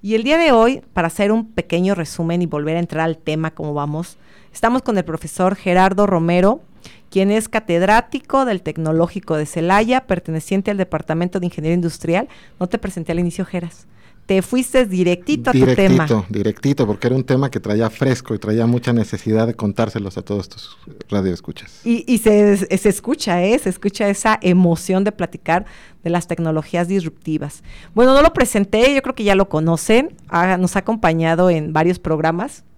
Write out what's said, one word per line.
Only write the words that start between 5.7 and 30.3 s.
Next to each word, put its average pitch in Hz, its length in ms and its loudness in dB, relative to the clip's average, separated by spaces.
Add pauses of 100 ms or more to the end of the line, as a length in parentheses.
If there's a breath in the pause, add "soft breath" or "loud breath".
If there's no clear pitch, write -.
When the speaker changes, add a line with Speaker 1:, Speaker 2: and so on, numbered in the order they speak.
Speaker 1:
Romero, 180 540 2 (500 loud breath)
quien 190 180 2
es 220 200 0
catedrático 220 960 0
del 196 180 -4
Tecnológico 160 720 -2
de 151 100 -2
Celaya, 214 600 0
perteneciente 175 640 -4
al 202 60 -4
Departamento 175 600 -4
de 175 60 -4
Ingeniería 165 300 -2
Industrial. 175 520 -2 (320 loud breath)
No 180 80 -4
te 214 120 -4
presenté 180 320 -8
al 165 80 -2
inicio, 175 260 -4
Geras. 170 400 -10 (400 soft breath)
Te 190 160 2
fuiste 254 440 0
directito 180 680 0
a - 20 2
tu 131 60 4
Speaker 2:
Directito, 160 460 4
Speaker 1:
tema. 110 220 0
Speaker 2:
directito, 107 580 -2
porque 104 220 -2
era 127 80 2
un 131 80 -2
tema 131 260 0
que 117 120 -6
traía 110 280 0
fresco 123 460 -2
y 101 40 -6
traía 110 260 0
mucha 120 260 0
necesidad 110 560 0
de 117 60 -4
contárselos 104 640 -4
a 104 40 -8
todos 101 280 -6
tus - 280 -20 (300)
radioescuchas. 92 800 -6
Speaker 1:
Y, 233 180 -2 (100)
y 220 40 2
se, 208 400 4 (200)
se 208 120 0
escucha, 190 520 -2
¿eh? 208 160 2
Se 220 120 -4
escucha 202 400 -4
esa 214 320 0
emoción 185 640 2
de 208 80 -2
platicar 175 520 -4 (380 loud breath)
de 165 60 -4
las 170 180 -2
tecnologías 170 640 -2
disruptivas. 156 760 -6 (320 loud breath)
Bueno, 254 180 6
no 277 80 6
lo 330 120 6
presenté, 233 600 2
yo 269 80 2
creo 254 140 -6
que 233 80 -8
ya 202 120 4
lo 190 120 2
conocen, 165 680 0 (100)
ha, 180 300 0